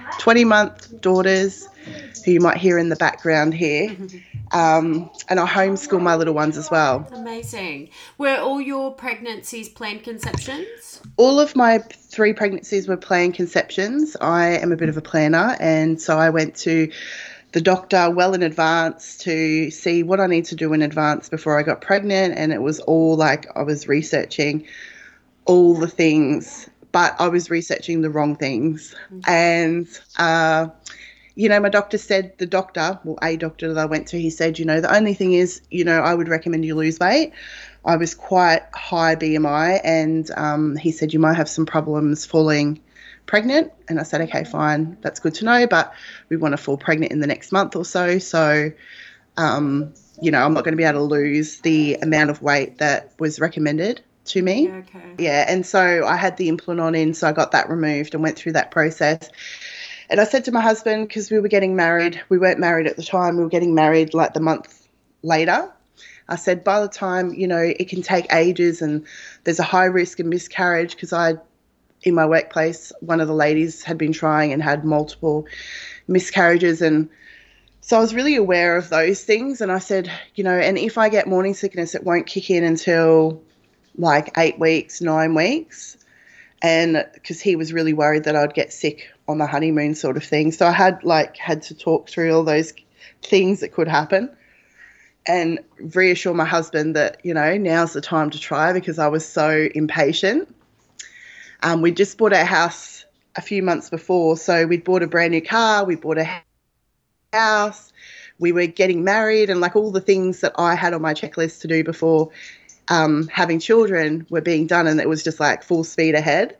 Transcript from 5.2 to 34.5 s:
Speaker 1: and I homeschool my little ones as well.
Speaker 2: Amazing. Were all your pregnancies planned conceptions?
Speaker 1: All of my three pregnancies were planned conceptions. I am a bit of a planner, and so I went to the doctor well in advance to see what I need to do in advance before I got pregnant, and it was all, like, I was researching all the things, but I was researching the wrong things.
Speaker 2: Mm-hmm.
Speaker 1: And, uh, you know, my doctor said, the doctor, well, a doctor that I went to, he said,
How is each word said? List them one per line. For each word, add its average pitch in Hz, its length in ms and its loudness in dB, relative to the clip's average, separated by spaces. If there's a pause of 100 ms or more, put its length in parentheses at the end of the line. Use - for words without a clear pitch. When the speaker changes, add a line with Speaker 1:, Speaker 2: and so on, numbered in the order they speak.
Speaker 1:
and 185 100 0
I 175 80 0
homeschool 190 540 0
my 170 160 2
little 160 160 0
ones 151 240 0
as 156 140 -10
well. 151 420 0
Speaker 2:
Amazing. 196 800 -12 (260)
Were 277 220 0
all 277 240 -2
your 269 320 -6
pregnancies 226 720 -12
planned 208 360 -12
conceptions? 262 960 -12 (160)
Speaker 1:
All 269 200 6
of 294 160 2
my 226 260 4
three - 520 -2
pregnancies 196 560 -4
were 185 80 -2
planned 180 380 0
conceptions. 214 880 -2
I 170 340 2
am 175 160 -2
a 165 40 0
bit 165 120 -2
of 151 80 -4
a 156 60 -6
planner, 165 580 2
and 160 400 0
so 160 160 0
I 160 140 4
went 160 300 -2
to 160 300 0 (600)
the 170 80 0
doctor 180 480 2
well 180 240 2
in 180 100 0
advance 160 760 0
to 160 520 -2
see 170 320 -2
what 185 160 0
I 190 80 2
need 170 200 0
to - 80 -12
do 160 180 -2
in 156 80 2
advance 151 480 -2
before 156 300 -2
I 151 40 2
got 151 200 -4
pregnant, 196 560 0
and 156 120 0
it 117 120 -4
was 151 180 -4
all, 160 360 2
like, 151 380 0
I 143 100 -4
was 147 220 -4
researching 151 800 -2 (760)
all 175 300 6
the 165 140 0
things, 156 840 0 (200)
but 175 280 2
I 175 100 2
was 175 220 0
researching 165 500 -4
the 156 80 -2
wrong 151 260 -2
things. 147 600 -4 (180)
Speaker 2:
Mm-hmm. 185 180 -2
Speaker 1:
And, 170 580 2 (280)
uh, 160 520 2 (680)
you 202 140 0
know, 208 120 4
my 202 80 2
doctor 202 300 0
said, 190 400 -2
the 185 80 -4
doctor, 180 580 -2
well, 160 180 -8
a 165 140 -2
doctor 160 360 -6
that 156 80 -2
I 156 40 0
went 156 240 -4
to, 175 120 -6
he 160 80 -2
said, 160 300 -2